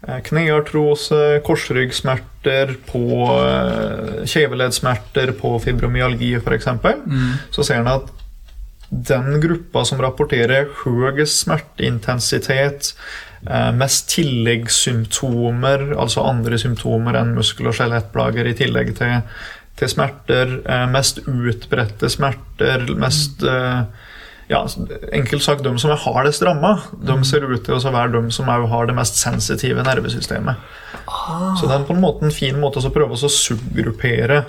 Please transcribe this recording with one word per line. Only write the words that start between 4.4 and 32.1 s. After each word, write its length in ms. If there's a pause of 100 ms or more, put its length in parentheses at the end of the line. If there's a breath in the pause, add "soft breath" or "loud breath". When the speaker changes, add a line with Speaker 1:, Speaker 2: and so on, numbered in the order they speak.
Speaker 1:
på 240
fibromyalgi 800
for 80
eksempel, 460 (100)
Speaker 2:
Mm. 320 (140)
Speaker 1:
så 120
ser 120
en 100
at 240 (800)
den 500
gruppa 460
som 120
rapporterer 680 (160)
høyest 640
smerteintensitet, 1500 (540 loud breath)
eh, 260
mest 360
tilleggssymptomer, 1900
altså 300
andre 300
symptomer 580
enn 200
muskel- 320
og 60
skjelettplager 760
i 40
tillegg 440
til, 240 (540 loud breath)
til 120
smerter, 800
eh, 200
mest 400
utbredte 840
smerter, 760 (100)
mest, 440
Speaker 2:
Mm. 80
Speaker 1:
eh, 360 (640 loud breath)
ja, 140 (500)
enkelt 300
sagt, 200
de 160
som 120
er 60
hardest 460
ramma, 380 (240)
de 80
Speaker 2:
Mm. 120
Speaker 1:
ser 200
ut 200
til 100
å 180
være 200
de 200
som 140
også 240
har 160
det 100
mest 200
sensitive 680
nervesystemet. 720 (500 loud breath)
Speaker 2:
Ah. 500
Speaker 1:
Så 120
det 120
er 40
på 100
en 60
måte 220